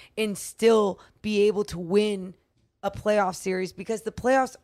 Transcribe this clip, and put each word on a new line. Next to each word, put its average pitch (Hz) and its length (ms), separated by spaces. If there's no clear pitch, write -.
and 214 180
still 214 600
be 208 200
able 208 240
to 170 120
win 190 560
a 202 80
playoff 202 460
series 185 360
because 214 300
the 220 100
playoffs 254 520